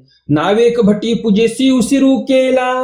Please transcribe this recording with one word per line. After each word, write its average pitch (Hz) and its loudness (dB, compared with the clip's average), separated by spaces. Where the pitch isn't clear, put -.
"नावेक 208 0
भटी 214 0
पूजेसी 226 0
उशिरू 262 2
केला." 254 0